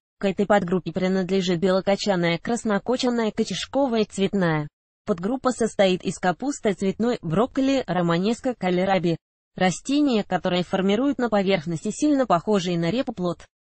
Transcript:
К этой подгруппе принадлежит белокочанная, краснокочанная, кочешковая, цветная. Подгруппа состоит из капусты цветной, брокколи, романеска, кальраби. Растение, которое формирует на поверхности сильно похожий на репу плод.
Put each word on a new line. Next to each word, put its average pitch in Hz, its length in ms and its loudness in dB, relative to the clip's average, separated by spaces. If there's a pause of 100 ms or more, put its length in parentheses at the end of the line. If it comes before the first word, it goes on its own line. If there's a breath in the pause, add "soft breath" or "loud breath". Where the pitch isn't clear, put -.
(180)
К - 60 -4
этой 196 220 0
подгруппе 185 440 2
принадлежит 185 680 0
белокочанная, 185 800 2
краснокочанная, 233 920 -2
кочешковая, 226 760 -2
цветная. 175 640 0 (400)
Подгруппа 208 460 -2
состоит 196 500 0
из - 160 -6
капусты 214 540 -2
цветной, 208 500 -2
брокколи, 262 640 0
романеска, 180 720 0
кальраби. 180 600 0 (380)
Растение, 240 680 0
которое 180 400 -2
формирует 208 540 0
на 240 100 0
поверхности 190 640 0
сильно 285 340 2
похожий 180 500 2
на 170 140 0
репу 240 220 -2
плод. 175 340 -6 (260)